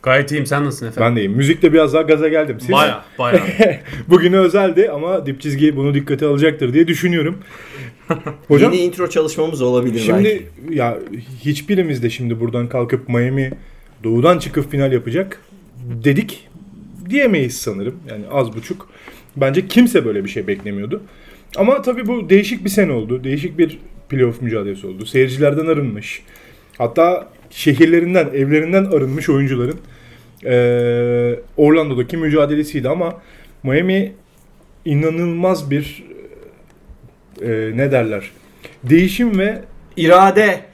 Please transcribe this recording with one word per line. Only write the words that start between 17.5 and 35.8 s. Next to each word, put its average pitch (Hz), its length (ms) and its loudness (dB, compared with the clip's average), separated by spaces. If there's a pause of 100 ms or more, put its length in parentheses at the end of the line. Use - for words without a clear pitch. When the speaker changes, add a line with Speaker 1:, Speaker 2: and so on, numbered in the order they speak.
Speaker 2:
sanırım. 101 380 -8 (140)
Yani 107 220 -12
az 120 260 -2
buçuk. - 320 -12 (480)
Bence 143 300 0
kimse 233 380 4
böyle 113 200 -2
bir 196 40 -8
şey - 180 -8
beklemiyordu. 104 560 -6 (540)
Ama 254 260 2
tabii 247 240 -4
bu 220 240 -2
değişik 202 340 2
bir 190 60 -2
sene 190 220 2
oldu. 123 320 -4
Değişik 147 340 -4
bir 165 200 0 (300)
playoff 123 340 0
mücadelesi 101 440 -6
oldu. 95 200 -12
Seyircilerden 143 600 0
arınmış. 135 560 -4 (560)
Hatta 165 500 0 (220)
şehirlerinden, 170 840 2
evlerinden 156 500 2
arınmış 147 440 -2
oyuncuların, 131 500 0 (680)
e, 120 920 0 (180)
Orlando'daki 147 600 2
mücadelesiydi 147 720 0
ama 170 340 -4 (400)
Miami 185 500 0 (720)
inanılmaz 165 880 -2
bir, 143 340 -6 (1400)